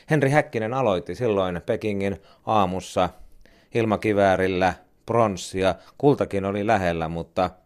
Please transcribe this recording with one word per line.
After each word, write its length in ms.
Henri 200
Häkkinen 440
aloitti 400
silloin 520
Pekingin 560
aamussa 600
ilmakiväärillä 1000
pronssia. 680
Kultakin 460
oli 220
lähellä, 420
mutta 420